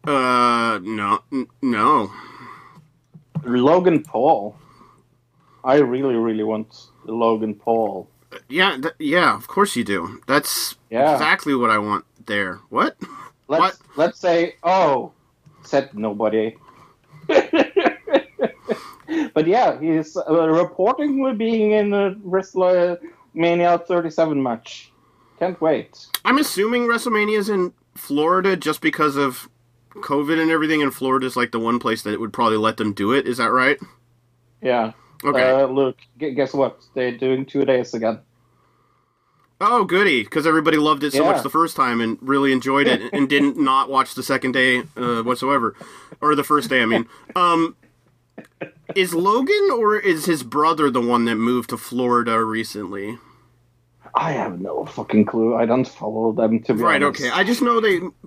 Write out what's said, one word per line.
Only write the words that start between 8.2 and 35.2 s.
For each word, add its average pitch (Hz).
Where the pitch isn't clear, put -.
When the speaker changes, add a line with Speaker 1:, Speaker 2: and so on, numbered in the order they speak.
Speaker 1:
Yeah, 170
th-, 160
yeah, 151
of -
course 202
you 117
do. 98
That's -
Speaker 2:
Yeah. 139
Speaker 1:
exactly 151
what 120
I 107
want 104
there. 98
What? 175
Speaker 2:
Let's, 156
Speaker 1:
What? 185
Speaker 2:
let's 160
say, 170
oh, 165
said -
nobody. 107
<laughs> 302
But 156
yeah, 185
he's, 156
uh, 175
reportedly 208
being 220
in 208
a 202
WrestleMania 175
thirty-seven 160
match. -
Can't 180
wait. -
Speaker 1:
I'm 254
assuming 240
WrestleMania 220
is 202
in 185
Florida 180
just 147
because 151
of 135
covid 147
and 160
everything, 156
and 135
Florida's, 131
like, 120
the 117
one 117
place 113
that 104
would 110
probably 113
let 110
them 107
do 104
it. 139
Is 120
that 117
right? 127
Speaker 2:
Yeah. 117